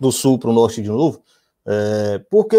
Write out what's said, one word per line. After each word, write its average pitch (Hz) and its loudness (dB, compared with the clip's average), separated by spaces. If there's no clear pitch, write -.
do 131 0
sul 131 0
pro 117 -2
norte 113 0
de 101 -8
novo. 135 -2
É, 104 -4
porque 214 2